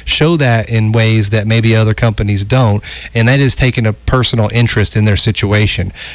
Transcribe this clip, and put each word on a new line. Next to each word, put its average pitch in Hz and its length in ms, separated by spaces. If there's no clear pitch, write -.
show 160 320
that 117 320
in 110 240
ways 110 380
that 107 140
maybe 113 300
other 110 200
companies 104 500
don't. 110 360
And 113 140
that 139 140
is 131 140
taking 123 300
a 107 60
personal 117 640
interest 117 420
in 107 80
their 104 140
situation. 104 720